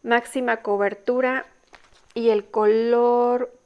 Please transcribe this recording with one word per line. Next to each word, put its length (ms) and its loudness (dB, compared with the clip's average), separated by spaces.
máxima 600 -2
cobertura 840 -2
y 180 2
el 200 -2
color 1040 2